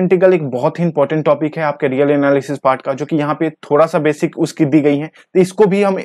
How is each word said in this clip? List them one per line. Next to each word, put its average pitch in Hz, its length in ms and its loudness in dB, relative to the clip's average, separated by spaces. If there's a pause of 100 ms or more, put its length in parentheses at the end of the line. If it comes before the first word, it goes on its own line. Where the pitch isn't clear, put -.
integral 185 340 4
एक 151 160 -2
बहुत 135 280 -2
ही 170 60 -2
इंपॉर्टेंट 156 400 -2
टॉपिक 151 320 0
है 165 80 -4
आपके 147 240 -2
रियल 139 220 0
एनालिसिस 143 480 0
पार्ट 131 240 0
का, 139 100 -4
जो 147 140 -6
कि 165 100 -2
यहाँ 147 180 -2
पे 156 160 -4
थोड़ा 151 360 0
सा 165 120 0
बेसिक 151 400 -2
उसकी 160 260 -2
दी 143 160 2
गई 143 180 2
है, 156 80 -8
तो - 340 -4
इसको 185 260 2
भी 196 160 2
हम 196 220 0